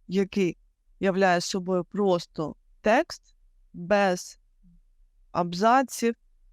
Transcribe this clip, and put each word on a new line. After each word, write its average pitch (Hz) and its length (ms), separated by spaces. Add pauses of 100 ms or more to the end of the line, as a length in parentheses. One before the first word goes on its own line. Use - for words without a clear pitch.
який 190 500 (420)
являє 185 420
собою 180 420
просто 175 720 (260)
текст, - 540 (380)
без 180 680 (920)
абзаців, 226 840 (380)